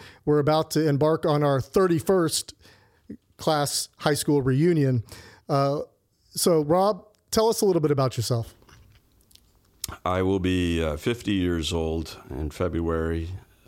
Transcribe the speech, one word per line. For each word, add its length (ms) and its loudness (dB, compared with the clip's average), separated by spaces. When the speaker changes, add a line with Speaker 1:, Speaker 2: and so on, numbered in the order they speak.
Speaker 1:
we're 120 4
about 340 2
to 140 2
embark 380 2
on 180 2
our 200 2
thirty-first 880 0
class 580 -2
high 160 0
school 300 0
reunion. 600 2
Uh, 320 0
so 260 2
Rob, 440 0
tell 180 2
us 140 0
a 20 4
little 160 4
bit 120 2
about 260 0
yourself. 360 -4
Speaker 2:
I 200 0
will 180 0
be, 420 0
uh, 140 -2
fifty 380 -4
years 360 0
old 480 -4
in 200 -6
February. 760 -4